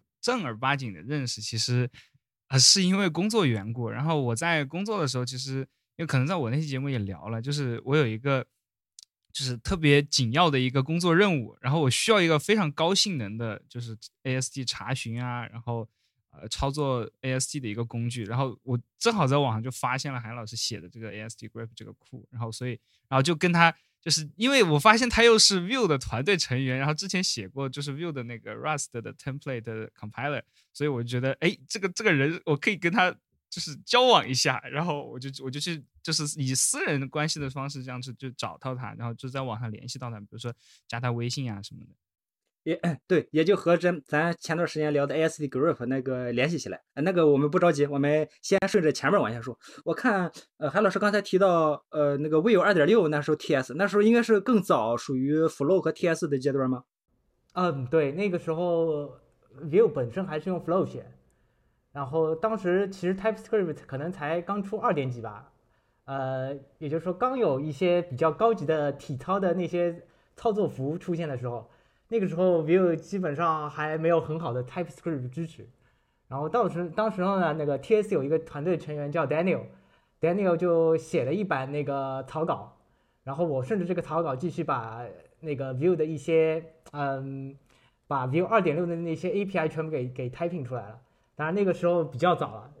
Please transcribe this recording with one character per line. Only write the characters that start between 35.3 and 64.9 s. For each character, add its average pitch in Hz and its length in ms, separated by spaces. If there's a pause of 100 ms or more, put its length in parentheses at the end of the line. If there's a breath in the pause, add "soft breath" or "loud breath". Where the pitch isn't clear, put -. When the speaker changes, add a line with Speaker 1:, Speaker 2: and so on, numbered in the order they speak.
Speaker 1:
我 131 80
就 143 80
去， 156 240 (180)
就 165 120
是 160 100 (160)
以 131 160
私 - 300
人 139 240
关 151 180
系 156 140
的 135 80
方 139 200
式 139 140
这 131 80
样 123 100
子 123 120
就 131 180
找 95 260
到 131 160
他， 123 240
然 117 80
后 117 80
就 131 140
在 135 140
网 117 180
上 120 100
联 107 160
系 120 140
到 123 100
他， 113 120
比 101 80
如 - 80
说 117 160 (340 soft breath)
加 117 100
他 123 140
微 120 160
信 123 240
啊 98 100
什 - 140
么 - 60
的。 - 60 (760)
Speaker 2:
也， 160 120
哎， 165 320
对， 160 240
也 156 120
就 190 120
和 170 200
咱， 170 300
咱 160 320
前 - 180
段 170 120
时 - 100
间 151 160
聊 143 100
的 139 120
A 160 80
S 156 180
D 143 80
group 131 380
那 135 120
个 127 320
联 123 160
系 170 120
起 101 100
来。 87 100 (140)
呃， 139 80
那 175 100
个 170 140
我 147 100
们 147 140
不 170 80
着 175 140
急， 143 160
我 143 100
们 147 320 (100)
先 196 280
顺 190 160
着 156 80
前 135 180
面 190 100
往 113 140
下 120 80
说。 120 160 (260 loud breath)
我 165 120
看， 190 360 (260 loud breath)
呃， 143 120
韩 185 140
老 202 40
师 185 120
刚 202 120
才 208 80
提 196 200
到， 165 500
呃， 147 280
那 151 120
个 156 80
Vue 185 240
二 190 100
点 160 140
六， 190 220
那 147 120
时 147 120
候 151 40
T 151 200
S， 131 200
那 196 120
时 196 80
候 208 80
应 220 100
该 233 80
是 226 180
更 208 220
早 120 340
属 131 220
于 143 280
Flow 160 360
和 160 100
T 175 160
S 165 200
的 143 100
阶 135 140
段 131 180
吗？ 127 140 (720)
Speaker 3:
嗯， 156 340
对， 151 240
那 196 180
个 175 80
时 165 160
候 165 640 (440)
Vue 180 240
本 131 240
身 190 120
还 156 160
是 185 120
用 175 120
Flow 170 220
写， - 180 (880)
然 143 140
后 160 300
当 220 200
时 190 340
其 190 180
实 190 80
TypeScript 196 600 (100)
可 135 100
能 156 140
才 160 280
刚 196 220
出 196 160
二 214 160